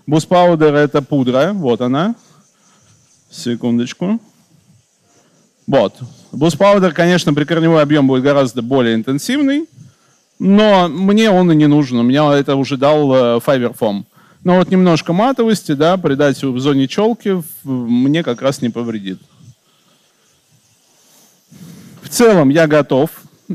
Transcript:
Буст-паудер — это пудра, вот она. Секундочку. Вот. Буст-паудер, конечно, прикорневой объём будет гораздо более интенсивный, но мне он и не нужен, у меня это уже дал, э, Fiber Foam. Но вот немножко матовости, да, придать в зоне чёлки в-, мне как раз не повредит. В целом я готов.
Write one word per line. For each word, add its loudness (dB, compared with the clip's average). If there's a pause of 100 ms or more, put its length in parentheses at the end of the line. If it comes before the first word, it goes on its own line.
Буст-паудер — 2
это 0
пудра, 0
вот -2
она. -2 (1120)
Секундочку. -6 (1500)
Вот. 0 (380)
Буст-паудер, 2
конечно, 0
прикорневой 0
объём 2
будет 0
гораздо 0
более 0
интенсивный, -4 (680)
но 4
мне 0
он 4
и 4
не 4
нужен, 0
у 0
меня 2
это 0
уже -4
дал, 0
э, 4 (200)
Fiber -2
Foam. -4 (400)
Но 2
вот 0
немножко 0
матовости, -2
да, 0
придать -2
в -4
зоне 0
чёлки -2 (220)
в-, -12
мне -2
как -6
раз -4
не -2
повредит. -8 (2750)
В -20
целом 4
я 2
готов. 0 (440)